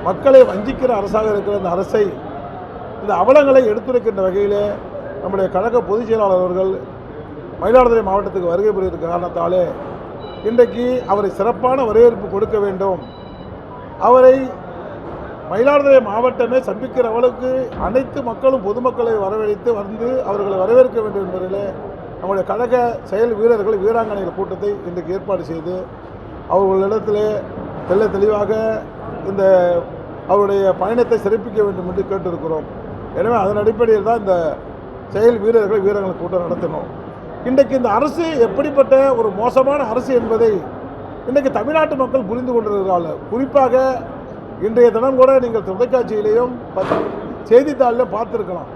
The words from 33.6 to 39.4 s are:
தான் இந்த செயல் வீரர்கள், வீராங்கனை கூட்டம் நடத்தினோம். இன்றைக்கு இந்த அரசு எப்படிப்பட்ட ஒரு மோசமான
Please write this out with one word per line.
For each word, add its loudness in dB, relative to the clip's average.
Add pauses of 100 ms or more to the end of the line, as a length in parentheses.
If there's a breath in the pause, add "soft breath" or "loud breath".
தான் 0
இந்த 0 (540)
செயல் 4
வீரர்கள், 4
வீராங்கனை 0
கூட்டம் -2
நடத்தினோம். -4 (580)
இன்றைக்கு 4
இந்த 0
அரசு 0
எப்படிப்பட்ட 4
ஒரு 0
மோசமான 2